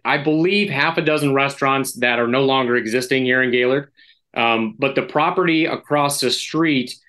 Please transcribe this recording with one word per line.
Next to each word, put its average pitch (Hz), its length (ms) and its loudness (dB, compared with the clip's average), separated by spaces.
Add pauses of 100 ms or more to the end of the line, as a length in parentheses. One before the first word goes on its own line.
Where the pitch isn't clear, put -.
I 139 140 0
believe, 165 500 0
half 147 280 0
a 175 40 0
dozen 151 320 0
restaurants 135 640 0
that 120 220 0
are 120 100 0
no 131 180 2
longer 131 320 2
existing 127 480 0
here 127 180 2
in 123 80 0
Gaylord. 123 400 -2 (420)
Um, 113 460 0
but 139 160 0
the 135 60 0
property 160 640 0
across 143 560 -2
the 123 100 0
street, 147 640 -2 (140)